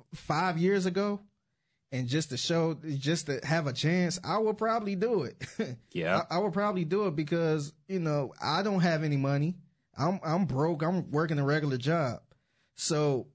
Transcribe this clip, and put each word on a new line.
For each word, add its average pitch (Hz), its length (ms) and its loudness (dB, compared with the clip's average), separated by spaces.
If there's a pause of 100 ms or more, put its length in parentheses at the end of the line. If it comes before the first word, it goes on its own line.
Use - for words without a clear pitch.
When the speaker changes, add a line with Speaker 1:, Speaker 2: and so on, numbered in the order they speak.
(140)
Speaker 1:
five 170 460 -2
years 185 260 4
ago, 202 360 -2 (720)
and 127 160 -4
just 156 220 0
to 127 80 -6
show, 165 380 0 (220)
just 147 300 -2
to 139 160 -4
have 160 220 0
a 135 80 -4
chance, 175 500 0
I 170 140 -2
would 214 200 0
probably 220 380 0
do 202 280 2
it. - 200 -8 (140)
<laughs> 131 200 -4 (140)
Speaker 2:
Yeah. 87 380 2
Speaker 1:
I, 160 60 -2
I - 20 2
would 190 160 0
probably 196 320 0
do 196 220 0
it 160 80 -2
because, 156 580 0 (140)
you 190 120 -2
know, 147 400 0
I 156 220 0
don't 196 200 2
have 165 220 4
any 147 140 2
money. 143 380 2 (420)
I'm, 175 260 0
I'm 170 220 0
broke. 147 380 0
I'm 175 260 0
working 156 300 0
a 143 60 2
regular 143 320 2
job. 135 440 0 (540)
So 147 600 0